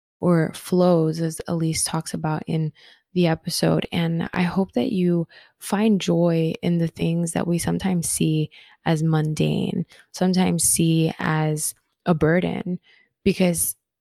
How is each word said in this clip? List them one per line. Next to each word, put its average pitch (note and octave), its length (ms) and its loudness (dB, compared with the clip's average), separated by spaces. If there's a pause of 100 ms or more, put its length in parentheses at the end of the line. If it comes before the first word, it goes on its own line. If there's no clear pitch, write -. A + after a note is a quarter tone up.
(200)
or E3+ 340 2
flows, E3 680 2
as D#3+ 260 -4
Elise E3 380 -2
talks - 280 -6
about D#3+ 320 -2
in D#3+ 280 -2 (400)
the F3+ 140 4
episode. E3 680 0
And E3 400 -2
I - 80 -2
hope F#3 320 -2
that B3 180 0
you F3 380 2 (300)
find G#3 420 2
joy E3 600 2
in E3+ 160 0
the E3 120 0
things E3 420 -2
that - 160 -2
we E3+ 100 0
sometimes E3+ 520 -2
see D#3 420 0 (340)
as D#3+ 160 0
mundane, D#3 840 0 (260)
sometimes F3+ 540 0
see E3 540 2
as D#3 540 -2 (320)
a F3+ 80 2
burden, F3 680 0 (440)
because F3+ 540 0 (240)